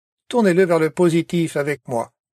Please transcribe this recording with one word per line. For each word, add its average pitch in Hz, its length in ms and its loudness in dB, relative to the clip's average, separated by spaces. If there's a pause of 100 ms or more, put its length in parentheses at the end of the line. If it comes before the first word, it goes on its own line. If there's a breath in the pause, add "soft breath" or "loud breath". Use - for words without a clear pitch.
(280)
Tournez-le 190 360 2
vers 170 160 2
le 156 100 0
positif 165 680 0
avec 143 300 -6
moi. 117 240 -6 (220)